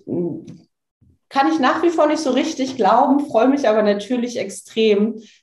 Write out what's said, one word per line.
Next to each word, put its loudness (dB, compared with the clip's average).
kann 0
ich 0
nach 0
wie 2
vor 2
nicht 0
so -2
richtig -4
glauben, 2
freue 0
mich 2
aber 2
natürlich -2
extrem, 0